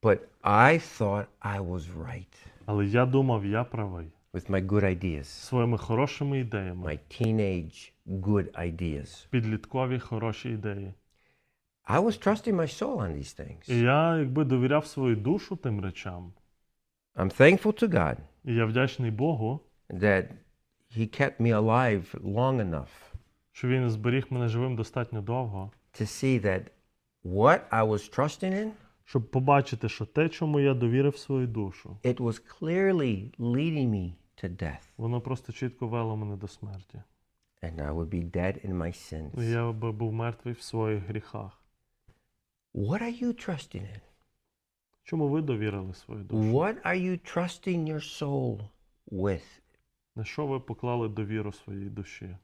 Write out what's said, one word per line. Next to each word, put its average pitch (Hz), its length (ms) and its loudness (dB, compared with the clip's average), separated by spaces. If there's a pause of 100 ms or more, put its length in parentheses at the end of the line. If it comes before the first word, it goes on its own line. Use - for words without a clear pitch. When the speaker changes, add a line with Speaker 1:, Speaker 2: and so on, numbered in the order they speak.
Speaker 1:
But 107 160 6 (260)
I 117 300 8 (240)
thought 101 280 0 (160)
I 101 260 -4
was 90 120 -4 (260)
right 92 300 -12 (300)
Speaker 2:
Але 101 200 2
я 120 200 4
думав, 127 400 2
я 107 180 0
правий. 95 420 -6 (280)
Speaker 1:
with 90 160 -6
my 95 160 0
good 101 180 4
ideas, 87 400 0
Speaker 2:
Своїми 120 540 0
хорошими 139 640 0
ідеями. 92 460 -4
Speaker 1:
my 76 120 -2 (220)
teenage 101 720 0 (140)
good 95 460 0
ideas. 82 800 -6
Speaker 2:
Підліткові 123 680 -2
хороші 113 520 -6
ідеї. 101 440 -6 (920)
Speaker 1:
I 139 160 4
was 220 220 0
trusting 214 280 2
my 165 120 2 (160)
soul 277 140 -4
on 98 220 -2
these 69 220 -12
things. - 300 -12
Speaker 2:
І 120 100 4
я, 156 380 4
якби, 143 260 2
довіряв 131 420 4
свою 123 300 2
душу 160 400 0
тим 107 280 -2
речам. 90 480 -10 (840)
Speaker 1:
I'm 95 240 2
thankful 196 420 8
to 226 60 4
God 80 280 4 (280)
Speaker 2:
І 123 100 -2
я 117 100 4
вдячний 123 460 2
Богу, 123 500 -2 (300)
Speaker 1:
that 95 380 2 (680)
He 113 240 -2
kept 135 200 0
me 117 200 4
alive 110 600 2
long 120 360 0 (140)
enough 73 180 -4 (640)
Speaker 2:
що - 160 -4
Він 127 220 2
зберіг 120 400 0
мене 120 180 0
живим 120 280 0
достатньо 113 460 -4
довго, 104 480 -4 (300)
Speaker 1:
to - 20 0
see 127 420 0
that 95 180 2 (640)
what 104 360 6 (100)
I 110 180 4
was 107 300 -2
trusting 156 340 -2
in, 214 180 -4 (340)
Speaker 2:
щоб 117 260 -2
побачити, 131 580 2
що - 180 -6
те, 160 220 2
чому 151 320 0
я 139 140 6
довірив 127 420 4
свою 131 300 -2
душу, 101 580 -6
Speaker 1:
it 123 120 2
was 117 260 -2 (180)
clearly 156 800 2
leading 131 500 2
me 92 240 0 (300)
to 92 60 -4 (140)
death. 78 200 -6 (140)
Speaker 2:
воно 117 240 -2
просто 123 320 -6
чітко 123 360 -6
вело 110 280 -2
мене 104 200 -6
до 98 120 -10
смерті. 101 540 -14 (600)
Speaker 1:
And 82 140 -8
I 73 180 -4
would 82 140 -2
be 85 220 -4
dead 92 400 -2
in 95 60 -4
my 85 160 -4
sins. 78 500 -10
Speaker 2:
І 113 80 0
я 117 220 0
би 110 200 -6
був 110 200 -4
мертвий 117 420 -6
в - 80 -16
своїх 110 440 -2
гріхах. 107 500 -10 (1160)
Speaker 1:
What 143 280 -2
are 240 200 -6
you 240 120 -2
trusting 143 480 -8
in? 98 180 -12 (1040)
Speaker 2:
Чому 156 260 0
ви 156 140 2
довірили 104 520 -2
свою 107 300 -12
душу? 110 180 0 (100)
Speaker 1:
What 185 300 2
are 175 200 0
you 180 340 -4
trusting 175 560 -2
your 151 80 -4 (220)
soul 131 380 -2 (520)
with? 95 480 -2 (560)
Speaker 2:
На 110 80 -6
що 151 220 -4
ви 135 140 -2
поклали 120 480 -4
довіру 104 440 -4
своїй 98 380 -10
душі? 95 540 -12